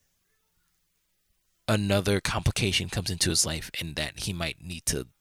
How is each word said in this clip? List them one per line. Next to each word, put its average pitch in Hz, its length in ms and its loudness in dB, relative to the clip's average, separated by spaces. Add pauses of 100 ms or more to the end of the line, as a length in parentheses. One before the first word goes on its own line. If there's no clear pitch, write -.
(1700)
another 101 520 4
complication 92 680 0
comes 92 220 -4
into 87 200 2
his - 160 2
life 80 240 -6 (100)
and 151 160 -8
that - 240 -4
he 202 120 -4
might - 320 -6
need 87 220 -10
to 65 200 0 (140)